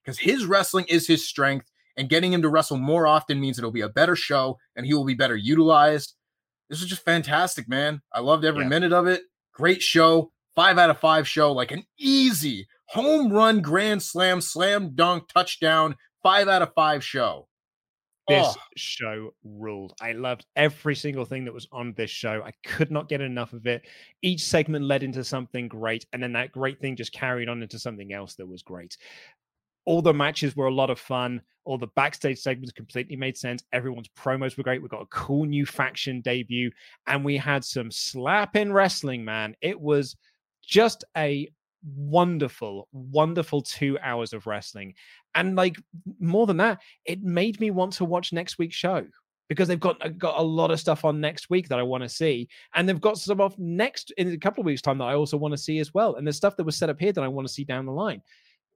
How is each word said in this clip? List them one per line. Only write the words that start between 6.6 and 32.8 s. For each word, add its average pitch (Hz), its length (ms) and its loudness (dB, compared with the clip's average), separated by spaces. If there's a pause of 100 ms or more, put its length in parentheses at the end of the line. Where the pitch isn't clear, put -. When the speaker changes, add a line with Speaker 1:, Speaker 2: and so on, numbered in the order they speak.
Speaker 1:
This 156 120 -10
was 180 80 -6
just 185 160 -8
fantastic, 156 640 0
man. 143 340 -2 (100)
I 113 80 -2
loved 151 240 4
every 151 180 2
Speaker 2:
Yeah. 131 80 0
Speaker 1:
minute 170 220 4
of 175 140 6
it. 180 160 2 (300)
Great 175 300 2
show. 165 500 6 (240)
Five 180 220 6
out 175 120 10
of 147 80 2
five 156 300 4
show, 151 240 4
like, 127 180 -2
an 165 140 -8 (140)
easy 214 680 2 (200)
home 277 460 2
run, 220 280 6
grand 190 420 0
slam, 185 380 0
slam 185 540 0
dunk, 170 340 2
touchdown, 160 680 2 (260)
five 196 260 4
out 185 140 4
of - 120 -2
five 151 300 2
show. 107 440 -4 (800)
Speaker 2:
This 147 180 6
Speaker 1:
Oh. - 140 -2 (160)
Speaker 2:
show 110 640 -8
ruled. 104 580 -12
I 117 120 -8
loved 123 420 -6
every 151 400 0
single 135 300 -6
thing 131 200 -10
that 120 80 -12
was 117 200 -18
on 120 220 -10
this 110 160 -6
show. 110 320 -6
I 113 100 -14 (120)
could 156 260 -2
not 151 180 -4
get 143 120 -4
enough 123 320 -8
of 113 140 -12
it. 120 160 -4 (400)
Each 180 220 -2
segment 151 400 0
led 139 180 0
into 131 220 -8
something 127 420 -8
great, 113 460 -6
and 127 100 -8
then 123 120 -6
that 120 180 -4
great 135 280 -6
thing 135 140 -6
just 117 180 -10
carried 123 360 -6
on 120 140 -8
into 110 180 -14
something 101 320 -12
else 98 240 -12
that 95 100 -14
was 92 160 -18
great. 90 340 -18 (880)
All 165 160 2
the 160 140 6
matches 147 400 0
were 139 140 0
a 131 60 0
lot 135 140 2
of 127 120 -4
fun. 123 420 -6 (220)
All 135 140 -8
the 117 100 -10
backstage 139 500 -2
segments 127 340 -6
completely 127 440 -10